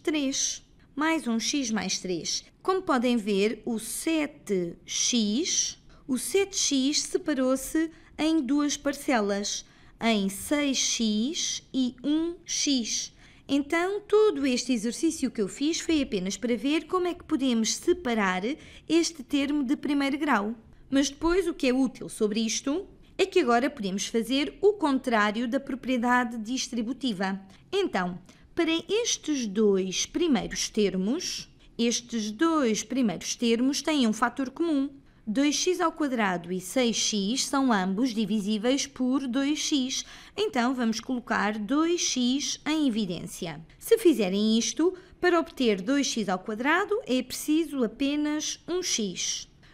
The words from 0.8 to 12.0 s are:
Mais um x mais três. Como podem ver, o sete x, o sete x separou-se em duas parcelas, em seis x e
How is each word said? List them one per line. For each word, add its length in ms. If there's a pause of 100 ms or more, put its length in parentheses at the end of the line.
Mais 320
um 120
x 320
mais 260
três. 480 (160)
Como 220
podem 340
ver, 480
o 140
sete 1080
x, 960 (260)
o 120
sete 360
x 460
separou-se 880 (260)
em 260
duas 360
parcelas, 880 (340)
em 300
seis 480
x 840 (100)
e 300